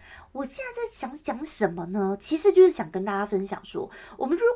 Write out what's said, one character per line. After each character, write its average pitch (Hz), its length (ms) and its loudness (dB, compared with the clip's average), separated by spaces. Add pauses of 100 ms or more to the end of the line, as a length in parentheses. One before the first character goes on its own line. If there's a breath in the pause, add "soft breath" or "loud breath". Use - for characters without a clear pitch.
(320 loud breath)
我 269 120 -6
现 508 200 -10
在 480 180 -10
在 466 80 -6
想 262 240 -8
讲 277 300 -8
什 185 280 0
么 170 140 -8
呢？ 196 320 -2
其 - 180 -2
实 381 160 4
就 359 80 8
是 370 80 12
想 202 220 -2
跟 190 140 -4
大 208 80 -4
家 202 120 -2
分 196 220 -2
享 - 180 -10
说， - 240 -8 (280 loud breath)
我 262 100 -2
们 320 100 2
如 440 60 -2 (140)